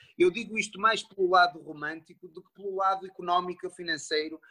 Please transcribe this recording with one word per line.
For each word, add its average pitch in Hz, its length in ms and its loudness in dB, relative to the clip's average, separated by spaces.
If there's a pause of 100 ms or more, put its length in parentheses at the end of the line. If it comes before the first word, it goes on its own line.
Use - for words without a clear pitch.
(180)
eu 180 120 6
digo 214 280 -6
isto 202 220 -6
mais 214 220 2
pelo 190 260 0
lado 175 320 4
romântico 156 680 -12
do 165 140 -20
que - 120 -20
pelo 196 200 -8
lado 190 320 0
económico 180 600 -2
e 180 40 -10
financeiro, 160 680 -4 (100)